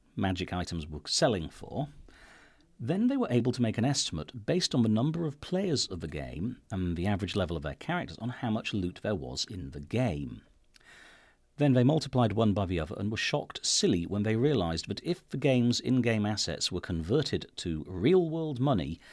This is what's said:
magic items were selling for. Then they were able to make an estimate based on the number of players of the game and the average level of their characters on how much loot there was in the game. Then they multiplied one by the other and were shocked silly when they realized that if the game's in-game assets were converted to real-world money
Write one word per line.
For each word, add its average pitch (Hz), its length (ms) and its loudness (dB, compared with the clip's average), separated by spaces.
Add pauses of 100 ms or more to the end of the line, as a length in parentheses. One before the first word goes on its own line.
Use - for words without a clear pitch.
(160)
magic 92 360 0
items 85 340 -4
were 76 200 -10
selling 101 440 2
for. - 380 -8 (920)
Then 185 280 0
they 277 100 2
were 240 140 0
able 123 220 4
to 127 80 -2
make 110 160 2
an 110 80 2
estimate 104 600 -2
based 175 300 0
on 120 80 6
the 110 60 4
number 156 360 2
of 147 160 -6
players 180 460 -2
of 85 140 -8
the 82 60 -6
game 73 500 -6 (120)
and 90 260 -2
the 85 120 -2
average 101 280 0
level 87 220 0
of 73 60 -6
their 73 100 -4
characters 165 460 -6
on 117 100 -6
how 120 220 -4
much 110 220 -4
loot 90 280 -4
there 104 140 -2
was 65 340 -6
in 76 220 -10
the 73 80 -10
game. 73 640 -4 (1120)
Then 143 180 4
they 123 100 6
multiplied 123 500 4
one 107 200 4
by 98 140 0
the 87 120 0
other 78 200 -4
and 101 100 -2
were 113 80 -4
shocked - 480 -4
silly 98 400 2
when 101 160 -2
they 110 140 2
realized 107 540 2
that 98 140 -4
if - 260 -6
the - 80 -6
game's 123 420 4
in-game 117 440 2
assets 104 480 -2
were 90 100 -4
converted 90 760 -2
to 78 320 -4
real-world 156 720 2
money 92 400 2 (140)